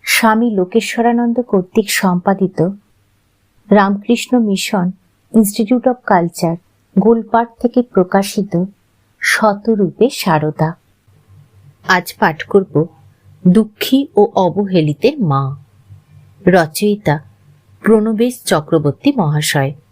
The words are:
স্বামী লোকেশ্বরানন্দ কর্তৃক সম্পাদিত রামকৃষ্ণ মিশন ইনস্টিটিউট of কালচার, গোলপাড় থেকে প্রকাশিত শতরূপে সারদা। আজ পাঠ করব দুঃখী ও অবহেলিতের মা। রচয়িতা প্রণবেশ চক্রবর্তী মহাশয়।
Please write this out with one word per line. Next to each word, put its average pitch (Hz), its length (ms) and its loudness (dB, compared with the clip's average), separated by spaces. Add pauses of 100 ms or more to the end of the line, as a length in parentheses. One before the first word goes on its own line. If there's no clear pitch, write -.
স্বামী 226 520 0
লোকেশ্বরানন্দ 233 840 -2
কর্তৃক 202 500 -2
সম্পাদিত 185 760 -2 (1000)
রামকৃষ্ণ 202 680 0
মিশন 190 520 -2 (440)
ইনস্টিটিউট 226 520 0
of 247 60 0
কালচার, 170 640 -2 (440)
গোলপাড় 226 460 0 (160)
থেকে 240 200 0
প্রকাশিত 196 800 -2 (560)
শতরূপে 208 920 0
সারদা। 156 600 -2 (1120)
আজ 185 320 -2
পাঠ 160 240 -2
করব 180 420 0 (600)
দুঃখী 220 680 0
ও 202 200 4
অবহেলিতের 185 840 0
মা। 139 360 -2 (920)
রচয়িতা 180 720 0 (640)
প্রণবেশ 220 640 0
চক্রবর্তী 156 720 0
মহাশয়। 151 560 -2 (180)